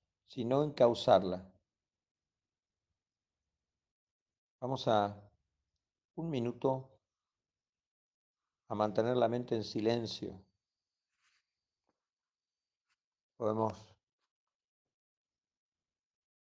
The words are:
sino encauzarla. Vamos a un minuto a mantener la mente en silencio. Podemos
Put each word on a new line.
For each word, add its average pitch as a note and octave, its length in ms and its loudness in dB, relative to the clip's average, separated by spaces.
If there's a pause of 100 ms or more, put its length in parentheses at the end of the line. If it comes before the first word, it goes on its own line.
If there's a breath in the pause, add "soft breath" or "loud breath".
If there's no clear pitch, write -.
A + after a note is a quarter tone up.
(280)
sino C3 360 0
encauzarla. A2 880 2 (3000)
Vamos C3 280 -4
a G#2 320 2 (960)
un E3 140 -6
minuto C3 720 -4 (1700)
a A2+ 80 -6
mantener G#2+ 420 0
la A#2+ 120 4
mente A#2+ 260 -4
en A2 80 -2
silencio. G#2+ 800 -4 (3000)
Podemos A2 580 -4 (2500)